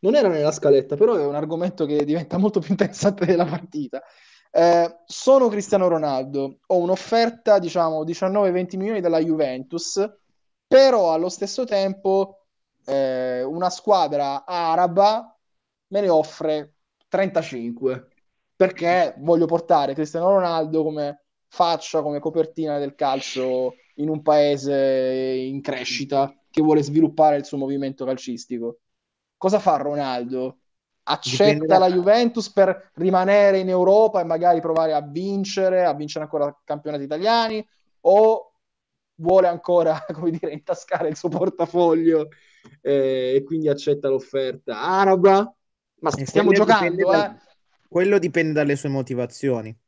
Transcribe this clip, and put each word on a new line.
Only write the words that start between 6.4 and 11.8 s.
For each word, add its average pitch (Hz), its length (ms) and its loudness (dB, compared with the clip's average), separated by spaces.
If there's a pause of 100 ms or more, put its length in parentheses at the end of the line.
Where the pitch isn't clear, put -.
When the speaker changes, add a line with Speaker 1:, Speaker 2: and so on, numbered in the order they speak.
Speaker 1:
ho 185 120 0
un'offerta, 214 840 0
diciamo, 160 420 -2
diciannove, 190 480 -2
venti 180 260 -4
milioni 202 240 -4
dalla 165 200 0
Juventus, 156 840 -4 (600)
però 247 460 4
allo 170 160 -2
stesso 196 360 -6
tempo, 196 840 -2 (400)